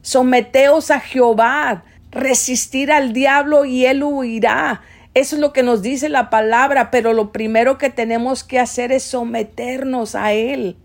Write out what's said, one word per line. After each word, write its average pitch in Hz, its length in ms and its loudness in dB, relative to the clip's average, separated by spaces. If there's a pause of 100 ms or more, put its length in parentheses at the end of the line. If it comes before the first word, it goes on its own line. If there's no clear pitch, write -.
Someteos 262 880 2
a 285 100 2
Jehová, 240 840 0 (260)
resistir 262 800 -2
al 277 220 2
diablo 277 540 2
y 254 180 0
él 269 180 2
huirá. 247 800 -2 (320)
Eso 277 220 0
es 294 40 -2
lo 294 120 0
que 269 100 2
nos 240 200 2
dice 262 260 -4
la 269 200 0
palabra, 233 640 2
pero 226 220 2
lo 214 200 0
primero 220 460 0
que 285 100 -2
tenemos 233 540 -4
que - 160 -4
hacer 240 340 -2
es 262 120 0
someternos 240 1080 -6
a 208 180 -2
Él. 226 520 -2